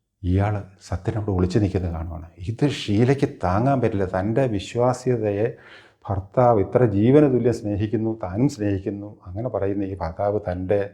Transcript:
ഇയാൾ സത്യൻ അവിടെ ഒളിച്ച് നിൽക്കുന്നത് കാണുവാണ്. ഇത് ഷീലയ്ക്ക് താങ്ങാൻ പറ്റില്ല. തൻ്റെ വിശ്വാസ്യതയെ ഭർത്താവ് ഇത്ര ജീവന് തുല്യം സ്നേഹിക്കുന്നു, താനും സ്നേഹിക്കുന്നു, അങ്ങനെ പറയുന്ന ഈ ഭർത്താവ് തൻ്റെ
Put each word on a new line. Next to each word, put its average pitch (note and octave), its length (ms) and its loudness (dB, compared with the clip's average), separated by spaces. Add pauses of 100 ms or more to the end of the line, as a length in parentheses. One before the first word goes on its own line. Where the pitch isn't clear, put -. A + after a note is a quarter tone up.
(220)
ഇയാൾ G2 400 0 (180)
സത്യൻ - 360 -4
അവിടെ G#2 140 -4
ഒളിച്ച് F2+ 280 2
നിൽക്കുന്നത് F2+ 340 0
കാണുവാണ്. E2 340 -8 (120)
ഇത് A2+ 320 -2
ഷീലയ്ക്ക് A#2+ 720 0
താങ്ങാൻ A#2 380 2
പറ്റില്ല. G2+ 280 0
തൻ്റെ G#2 400 0
വിശ്വാസ്യതയെ A#2 1080 0 (480)
ഭർത്താവ് A2+ 560 2
ഇത്ര A#2+ 240 2
ജീവന് A#2+ 420 6
തുല്യം A#2+ 280 2
സ്നേഹിക്കുന്നു, G#2+ 640 -2
താനും G2+ 300 -2
സ്നേഹിക്കുന്നു, G2+ 600 -4 (140)
അങ്ങനെ G#2 260 -8
പറയുന്ന G2+ 360 -2
ഈ F#2+ 100 -6
ഭർത്താവ് G2 460 -2
തൻ്റെ F#2 380 -2 (160)